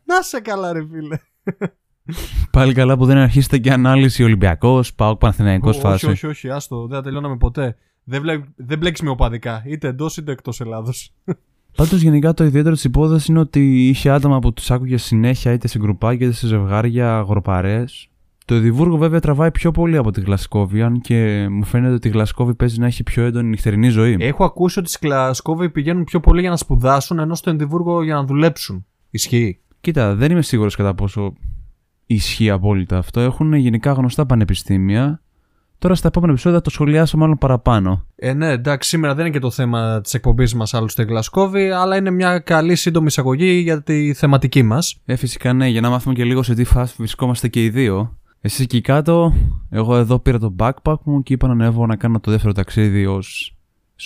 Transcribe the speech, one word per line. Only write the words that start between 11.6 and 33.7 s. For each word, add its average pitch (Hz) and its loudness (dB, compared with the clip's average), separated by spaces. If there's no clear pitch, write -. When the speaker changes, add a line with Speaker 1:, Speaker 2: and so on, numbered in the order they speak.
Speaker 2:
Πάντως, 165 2
γενικά, 160 4
το 165 0
ιδιαίτερο 151 2
της - -4
υπόθεσης 147 2
είναι 160 4
ότι 139 4
είχε 135 2
άτομα 139 2
που 120 0
τους - -4
άκουγε 127 -2
συνέχεια, 120 0
είτε 120 -2
σε 113 -4
γκρουπάκια, 110 0
είτε 120 0
σε 117 -4
ζευγάρια, 113 0
αγροπαρέες. 101 -2
Το 117 0
Εδιμβούργο, 123 2
βέβαια, 160 2
τραβάει 151 2
πιο 170 0
πολύ 165 0
από 113 0
τη 98 -4
Γλασκόβη, 101 -2
αν 120 0
και 107 0
μου 101 -2
φαίνεται 123 0
ότι 120 -2
η 107 -2
Γλασκόβη 110 0
παίζει 117 -2
να 120 0
έχει 120 -2
πιο - -2
έντονη 120 -2
νυχτερινή 110 2
ζωή. 113 4
Speaker 1:
Έχω 139 0
ακούσει 180 0
ότι 175 -4
στη - -6
Γλασκόβη 143 -2
πηγαίνουν 165 -2
πιο 170 -2
πολύ 170 6
για 185 0
να 175 -2
σπουδάσουν, 139 0
ενώ 160 -2
στο 170 -6
Εδιμβούργο 165 -2
για 156 -2
να 143 -2
δουλέψουν. 139 -2
Ισχύει; 113 -2
Speaker 2:
Κοίτα, 120 0
δεν 135 2
είμαι 175 2
σίγουρος 107 0
κατά 98 0
πόσο 101 -4
ισχύει 110 0
απόλυτα 95 0
αυτό. 92 -4
Έχουν 131 0
γενικά 123 2